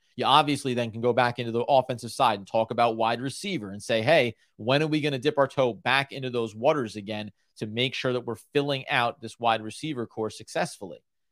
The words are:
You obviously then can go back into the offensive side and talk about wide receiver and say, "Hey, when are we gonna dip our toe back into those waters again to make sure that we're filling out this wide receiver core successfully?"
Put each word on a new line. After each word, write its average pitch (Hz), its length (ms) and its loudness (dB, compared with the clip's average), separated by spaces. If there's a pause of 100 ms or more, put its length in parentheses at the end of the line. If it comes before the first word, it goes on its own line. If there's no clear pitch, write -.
(160)
You 117 100 -4
obviously 139 480 4
then 117 180 -2
can 113 100 -10
go 120 120 2
back 120 260 2
into 117 120 -6
the 117 120 0
offensive 127 480 0
side 113 280 2
and 98 80 -16
talk 113 240 0
about 117 260 2
wide 113 240 0
receiver 135 500 -6
and 101 100 -12
say, 113 200 0
"Hey, 123 340 4 (220)
when 135 260 2
are 160 40 0
we 156 140 0
gonna 143 160 -2
dip 147 200 0
our 139 100 6
toe 127 260 2
back 131 380 0
into 131 180 -6
those 117 240 -2
waters 120 420 0
again 107 360 -8 (260)
to - 80 -6
make 120 300 -2
sure 127 180 -2
that 123 120 -4
we're 117 100 -6 (180)
filling 143 360 0
out 120 320 0
this 113 180 -12
wide 113 220 2
receiver 120 440 -6
core 110 240 -6
successfully?" 104 720 -8 (320)